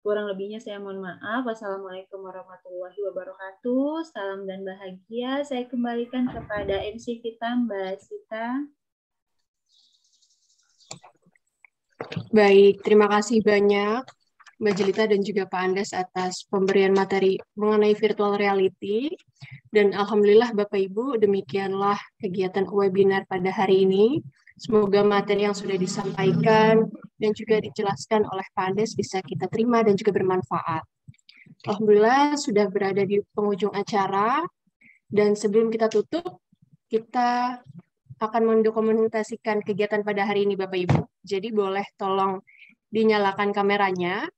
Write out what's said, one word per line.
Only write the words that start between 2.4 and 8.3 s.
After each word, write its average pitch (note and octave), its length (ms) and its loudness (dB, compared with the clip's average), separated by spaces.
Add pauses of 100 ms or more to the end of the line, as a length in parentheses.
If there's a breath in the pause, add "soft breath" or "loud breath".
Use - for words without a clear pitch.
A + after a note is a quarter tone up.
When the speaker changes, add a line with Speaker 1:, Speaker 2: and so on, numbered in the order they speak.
Speaker 1:
wabarakatuh. F#3+ 1040 -4
Salam G3 400 -10
dan F#3+ 160 -10
bahagia. G#3 800 -8
Saya B3 240 -8
kembalikan A#3+ 640 -4
kepada G3+ 480 -6
M G#3+ 160 -10
C A#3 240 -10
kita, A#3 320 -8
Mbak G3 480 -4
Sita. A#3 640 -8 (3750)